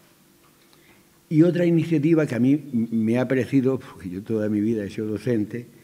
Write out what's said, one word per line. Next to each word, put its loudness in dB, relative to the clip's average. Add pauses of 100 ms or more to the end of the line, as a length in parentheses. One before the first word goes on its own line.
(1300)
Y 6
otra 4
iniciativa 2
que -6
a 0
mí 0
me 0
ha 0
parecido, 0
porque -16
yo -8
toda -2
mi 0
vida -2
he -8
sido -8
docente, -4 (180)